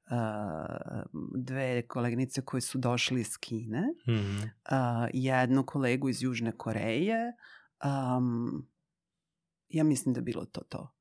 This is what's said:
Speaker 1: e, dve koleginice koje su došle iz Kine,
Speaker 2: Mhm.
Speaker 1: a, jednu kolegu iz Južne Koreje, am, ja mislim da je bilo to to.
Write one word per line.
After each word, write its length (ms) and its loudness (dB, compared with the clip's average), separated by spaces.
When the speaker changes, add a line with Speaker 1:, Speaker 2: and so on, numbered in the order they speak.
Speaker 1:
e, 100 -4
dve 480 0
koleginice 580 -2
koje 200 -2
su 160 -4
došle 440 2
iz 160 -4
Kine, 460 -4
Speaker 2:
Mhm. 360 2
Speaker 1:
a, 460 2
jednu 540 4
kolegu 440 2
iz 140 -2
Južne 280 0
Koreje, 840 0
am, 720 2
ja 140 2
mislim 300 4
da 40 0
je 60 -4
bilo 220 -4
to 160 -10
to. 400 -12